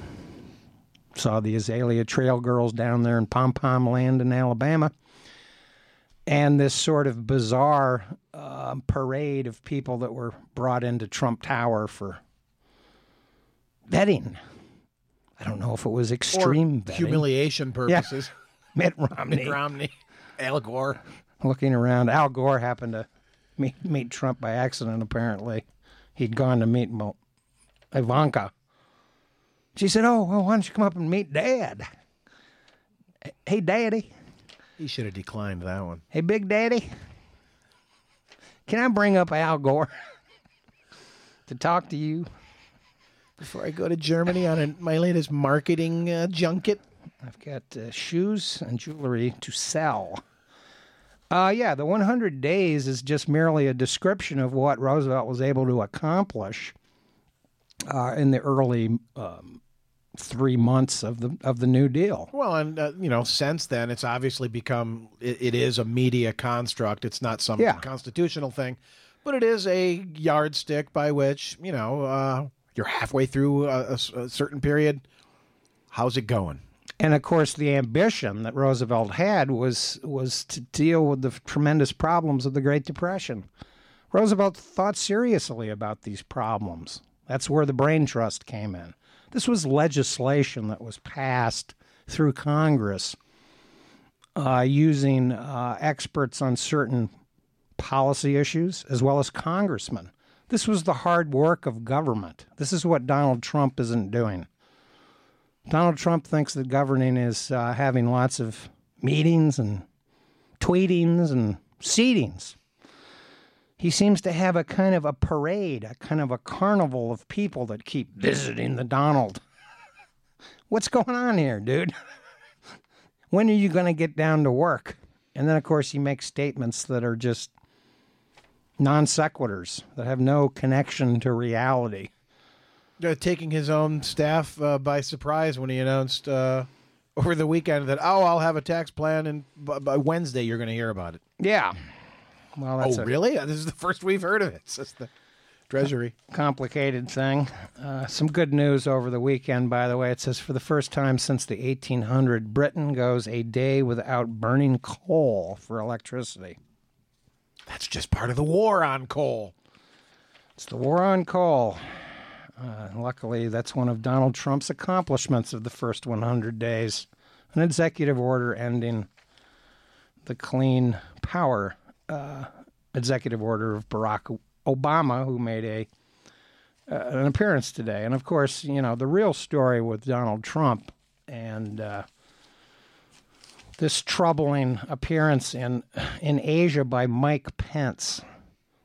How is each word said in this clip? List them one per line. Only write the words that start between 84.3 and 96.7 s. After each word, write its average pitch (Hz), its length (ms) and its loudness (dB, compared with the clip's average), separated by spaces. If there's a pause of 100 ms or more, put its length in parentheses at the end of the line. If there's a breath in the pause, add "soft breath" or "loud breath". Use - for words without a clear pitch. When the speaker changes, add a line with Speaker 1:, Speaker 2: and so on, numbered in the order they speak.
Speaker 1:
thought 196 400 -2
seriously 196 720 0
about 107 340 -6
these 101 200 -10
problems. 104 800 -6 (260)
That's 131 240 -4
where 147 160 4
the 139 60 0
brain 147 340 4
trust 113 400 -4
came 107 300 -8
in. 87 180 -16 (380 soft breath)
This - 160 -2
was 196 180 2
legislation 135 1000 2
that 107 120 -6
was 113 200 -14
passed 127 720 -2 (320 soft breath)
through 147 280 2
Congress, 147 840 0 (1200 soft breath)
uh, 131 240 2
using, 139 720 4
uh, 123 480 -6
experts 147 600 -4
on 131 140 0
certain 123 560 0 (640)